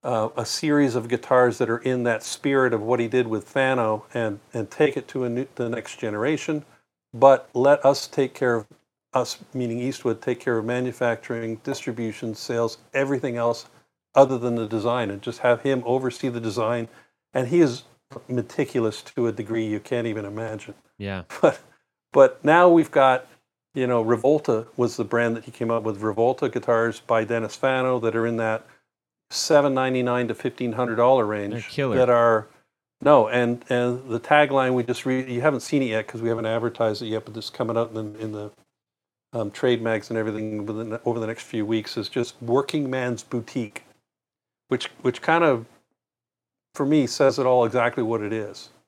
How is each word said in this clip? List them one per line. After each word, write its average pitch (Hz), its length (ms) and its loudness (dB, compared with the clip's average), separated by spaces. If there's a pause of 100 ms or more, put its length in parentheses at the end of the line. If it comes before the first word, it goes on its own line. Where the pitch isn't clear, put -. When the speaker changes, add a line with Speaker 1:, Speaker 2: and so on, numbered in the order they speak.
Speaker 1:
uh, 113 320 -2
a 113 100 -6
series 147 480 2
of 117 140 -4
guitars 123 500 2
that 120 100 0
are 117 100 -2
in 123 260 -2
that 113 180 0
spirit 135 500 0
of 110 80 -2
what 117 200 0
he 117 80 -2
did 123 180 0
with 110 220 -6
Fano 127 640 0
and, 110 240 -2 (160)
and 113 160 -6
take 147 260 0
it - 120 -8
to 127 160 -4
a 120 40 -2
new, 123 280 -4
the 120 120 -4
next - 300 -8
generation, 135 680 -2 (480)
but 131 400 8
let 139 320 4
us - 220 4
take 135 280 -2
care 123 200 2
of, 110 120 -4 (460)
us, 123 260 -2 (140)
meaning 120 280 -4
Eastwood, 123 420 -4
take 123 160 -4
care 117 200 0
of 107 60 -4
manufacturing, 117 1000 -4
distribution, 117 720 -8
sales, 117 420 -4 (160)
everything 135 420 -2
else 117 300 -2 (480)
other 131 240 6
than 120 180 -2
the 113 100 -2
design, 113 440 -2
and 101 120 -8
just - 180 -10
have 120 220 2
him 135 240 0
oversee 131 420 -2
the 120 120 -4
design. 113 480 -2 (460)
And 127 140 -2
he 170 120 4
is 127 240 2 (420)
meticulous 123 760 -2
to 120 260 -2
a 110 40 -2
degree 110 340 -4
you 107 120 -4
can't 120 300 -4
even 107 160 -6
imagine. 107 500 -10 (220)
Speaker 2:
Yeah. 98 320 -8
Speaker 1:
<laughs> - 120 -10
But, - 200 2 (520)
but 135 320 6
now 175 240 8
we've 165 220 6
got, 135 360 4 (480)
you 131 120 -2
know, 120 160 0
Revolta 117 640 2 (100)
was 120 200 0
the 117 80 -4
brand 117 320 0
that 113 80 -12
he 123 80 -18
came 117 180 -4
up 117 140 0
with, 104 160 -4
Revolta 117 500 0
guitars 117 500 0
by 113 240 0
Dennis 113 300 -4
Fano 131 460 0
that 113 160 -2
are 113 100 0
in 117 120 -2
that 113 280 -2 (640)
seven 143 440 2
ninety-nine 127 540 0
to 113 60 -4
fifteen 123 380 -6
hundred 117 240 -2
dollar 120 300 4
range 104 260 -4
Speaker 2:
They're 117 100 -8
killer. 135 340 -4
Speaker 1:
that 127 120 4
are, 117 400 4 (540)
no, 135 260 6
and, 120 400 0
and 123 400 -2
the 113 100 -4
tagline 139 560 2
we 123 80 0
just 120 220 -6
re-, 131 260 -2
you 120 120 -4
haven't 139 180 0
seen 143 220 -2
it 120 80 -2
yet 107 180 -4
'cause 113 140 -10
we 113 80 -2
haven't 113 160 -4
advertised 113 560 -2
it 117 60 -8
yet, 107 180 -4
but 107 100 -14
it's 110 140 -12
coming 117 260 -4
up 117 180 -2
in, 107 220 -8
in 110 160 -8
the, 104 180 -10 (840)
um, 107 160 -4
trade 120 320 0
mags 110 260 -4
and 113 100 -4
everything 107 460 -6
within 110 240 -8
the, 113 160 -8
over 117 160 -2
the 113 60 -6
next 113 180 -8
few 110 220 -4
weeks 110 320 -4
is 104 100 -8
just - 320 -6
working 139 480 -2
man's 123 340 -4
boutique, 117 600 -8 (840)
which, - 180 -2 (160)
which 127 180 -2
kind 160 240 2
of, 117 220 2 (1080)
for 143 120 -2
me, 147 200 4
says 135 320 2
it 135 80 0
all 127 200 6
exactly 120 360 0
what 113 200 -2
it 104 100 -4
is. 104 380 -8 (160)